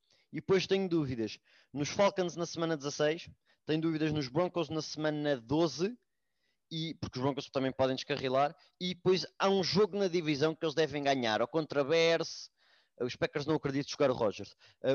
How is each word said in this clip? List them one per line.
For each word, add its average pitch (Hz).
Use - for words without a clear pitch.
e 139
depois 180
tenho 196
dúvidas 131
nos 135
Falcons 190
na 170
semana 160
dezasseis, 147
tenho 156
dúvidas 156
nos 147
Broncos 170
na 160
semana 151
doze, 151
e, 160
porque -
os 127
Broncos 139
também 131
podem 131
descarrilar, 135
e 180
depois 180
há 196
um 196
jogo 180
na 196
divisão 156
que -
eles 156
devem 147
ganhar, 120
ou 123
contra 143
Bears, 165
eh, -
os 123
Packers 151
não 151
acredito 139
jogar 143
o 127
Rodgers, 101
eh, 135